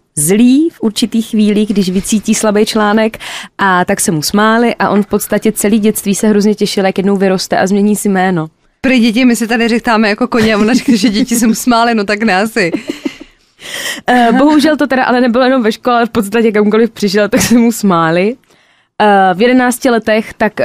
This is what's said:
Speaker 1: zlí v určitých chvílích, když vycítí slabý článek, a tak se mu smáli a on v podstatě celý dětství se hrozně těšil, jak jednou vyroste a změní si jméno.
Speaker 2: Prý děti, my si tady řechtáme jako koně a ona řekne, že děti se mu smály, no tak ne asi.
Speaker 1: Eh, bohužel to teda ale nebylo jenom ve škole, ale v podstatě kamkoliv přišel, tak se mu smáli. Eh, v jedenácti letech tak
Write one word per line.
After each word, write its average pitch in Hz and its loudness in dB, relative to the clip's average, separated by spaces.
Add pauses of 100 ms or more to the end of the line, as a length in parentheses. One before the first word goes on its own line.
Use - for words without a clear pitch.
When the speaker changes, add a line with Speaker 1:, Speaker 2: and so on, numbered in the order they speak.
(160)
Speaker 1:
zlí 247 2
v - -18
určitých 220 -2
chvílích, 208 0
když 190 0
vycítí 202 -2
slabý 214 0
článek, 220 0 (400)
a 185 2
tak 202 -4
se - -2
mu 151 -2
smáli 220 0
a - -2
on 196 2
v 202 -2
podstatě 208 -2
celý 208 -2
dětství 208 -2
se - -2
hrozně 208 2
těšil, 202 -4
jak 190 -2
jednou 196 0
vyroste 190 -2
a - 0
změní 202 0
si 208 -4
jméno. 185 0 (320)
Speaker 2:
Prý 262 2
děti, 233 2
my 233 2
si 226 -4
tady 233 -2
řechtáme 220 0
jako 214 -2
koně 220 0
a 202 0
ona 214 2
řekne, - 0
že 202 0
děti 226 -2
se 240 0
mu 226 2
smály, 233 0
no 208 -2
tak 208 -4
ne 214 0
asi. 202 -2 (1300)
Speaker 1:
Eh, 240 2
bohužel 302 4
to 285 -2
teda 262 0
ale 247 0
nebylo 254 2
jenom 262 2
ve 220 0
škole, 247 -2
ale 233 0
v 226 -6
podstatě 226 0
kamkoliv 208 2
přišel, 202 -2
tak 214 0
se 233 2
mu 233 2
smáli. 180 0 (640)
Eh, 196 4
v 175 -2
jedenácti 247 2
letech 220 -2
tak - -2 (120)